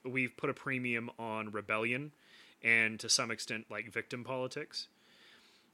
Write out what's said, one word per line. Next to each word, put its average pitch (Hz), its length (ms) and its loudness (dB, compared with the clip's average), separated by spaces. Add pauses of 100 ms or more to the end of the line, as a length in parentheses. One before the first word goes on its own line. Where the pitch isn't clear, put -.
we've 127 320 0
put 143 140 0
a 127 40 2
premium 123 640 -2
on 110 340 -2
rebellion 113 600 0 (500)
and 113 380 6
to 113 80 -8
some 117 240 4
extent, 113 380 -4
like, 107 200 -6
victim 117 360 -4
politics. 131 640 -4 (840)